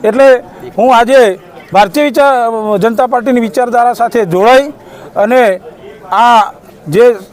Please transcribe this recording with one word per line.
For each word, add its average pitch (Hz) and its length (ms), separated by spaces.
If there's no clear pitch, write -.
એટલે 247 400
હું 233 200
આજે 233 420
ભારતીય 208 300
વિચાર, 262 480
જનતા 226 300
પાર્ટીની 247 340
વિચારધારા 240 520
સાથે 233 320
જોડાઈ 240 480
અને 214 460
આ 226 400
જે 220 280